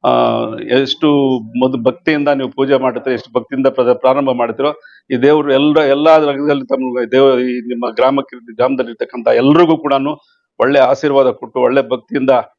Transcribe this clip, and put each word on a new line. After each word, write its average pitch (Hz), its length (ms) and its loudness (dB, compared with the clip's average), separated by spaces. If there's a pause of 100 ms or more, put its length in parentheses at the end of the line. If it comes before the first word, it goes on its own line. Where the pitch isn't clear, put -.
ಆ, - 60 0 (720)
ಎಷ್ಟು 151 260 -2 (520)
ಮೊದ್-, 131 260 -2
ಭಕ್ತಿಯಿಂದ 143 420 -2 (100)
ನೀವು 135 200 -6
ಪೂಜೆ 135 260 0
ಮಾಡ್ತೀರೋ, 123 340 -4
ಎಷ್ಟು - 180 -14
ಭಕ್ತಿಯಿಂದ 131 400 -2
ಪ್ರ-, 123 260 2
ಪ್ರಾರಂಭ 135 280 2 (100)
ಮಾಡ್ತೀರೋ, 120 300 -2 (400)
ಈ 131 140 -2
ದೇವ್ರು 147 340 2
ಎಲ್ಲ, 151 240 2 (120)
ಎಲ್ಲಾ 151 180 4 (160)
ರಂಗದಲ್ಲಿ 143 440 -2
ತಮ್ಮ 127 300 -4 (120)
ದೇವ-, 135 200 6 (140)
ಈ 127 40 -4 (200)
ನಿಮ್ಮ 120 260 -6
ಗ್ರಾಮಕ್ಕೆ, 135 380 0 (220)
ಗ್ರಾಮದಲ್ಲಿ 127 320 -2
ಇರ್ತಕ್ಕಂಥ 117 380 -6 (140)
ಎಲ್ರಿಗೂ 160 400 4
ಕೂಡನು 139 320 -2 (460)
ಒಳ್ಳೆ 139 200 2 (100)
ಆಶೀರ್ವಾದ 139 400 2 (100)
ಕೊಟ್ಟು - 200 -8
ಒಳ್ಳೆ 127 220 2 (100)
ಭಕ್ತಿಯಿಂದ 127 400 -2 (260)